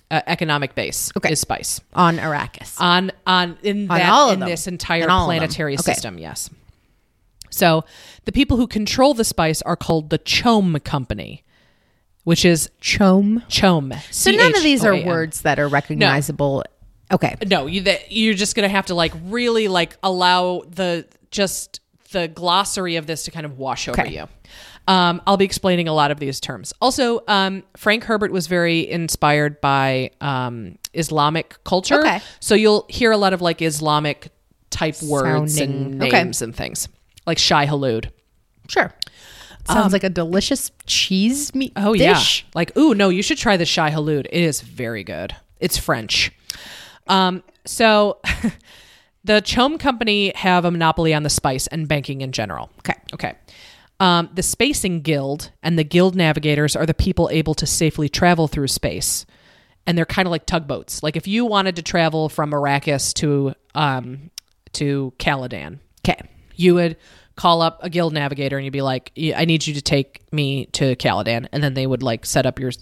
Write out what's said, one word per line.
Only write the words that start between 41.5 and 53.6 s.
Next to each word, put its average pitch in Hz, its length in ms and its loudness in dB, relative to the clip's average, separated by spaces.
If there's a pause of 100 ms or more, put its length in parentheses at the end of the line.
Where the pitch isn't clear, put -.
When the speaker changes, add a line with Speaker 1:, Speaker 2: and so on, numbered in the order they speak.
Speaker 2:
meat 262 220 -4
Speaker 1:
Oh, 202 180 2
Speaker 2:
dish. 185 500 4
Speaker 1:
yeah. - 80 -20
Like, - 240 -4
ooh, 285 200 6
no, 202 140 4
you 180 120 0
should 302 160 -2
try 208 180 2
the 170 80 0
Shai 160 280 0
Hulud. 151 400 -2
It 175 100 2
is 156 180 0
very 113 440 -8
good. 87 320 -10 (240)
It's - 180 -2
French. - 540 -2 (760)
Um, 185 360 2 (200)
so 208 600 2
<laughs> - 1000 -8
the 214 180 2
Chom 277 360 0
Company 214 580 0
have 180 280 2
a 175 60 2
monopoly 165 440 2
on 151 80 0
the 151 80 -2
spice 135 380 -2
and 156 200 -6
banking 139 320 -4
in 131 120 -6
general. 90 380 -6 (100)
Speaker 2:
Okay. - 140 -4 (200)
Speaker 1:
Okay. - 200 -8 (640)